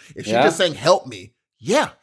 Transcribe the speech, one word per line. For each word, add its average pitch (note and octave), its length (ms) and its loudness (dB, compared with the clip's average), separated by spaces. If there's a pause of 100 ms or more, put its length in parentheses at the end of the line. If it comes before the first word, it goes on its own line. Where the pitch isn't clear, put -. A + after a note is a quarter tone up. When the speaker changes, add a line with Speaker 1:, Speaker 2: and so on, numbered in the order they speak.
(140)
Speaker 1:
if E2+ 120 -12
she G#2 60 -4
Speaker 2:
Yeah. A#2 100 4
Speaker 1:
just E3 160 2
sang F3 160 0
Help C3 320 2
Me, G#2 260 -16 (260)
yeah, G#3 320 -2 (120)